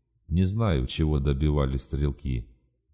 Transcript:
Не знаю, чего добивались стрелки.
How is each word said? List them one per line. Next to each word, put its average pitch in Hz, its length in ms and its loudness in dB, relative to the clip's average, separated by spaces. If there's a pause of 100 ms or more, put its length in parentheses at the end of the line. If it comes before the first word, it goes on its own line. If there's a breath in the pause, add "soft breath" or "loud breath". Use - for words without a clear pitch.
(280)
Не 87 160 2
знаю, 92 420 0
чего 76 340 0
добивались 69 640 0
стрелки. 69 640 -4 (480)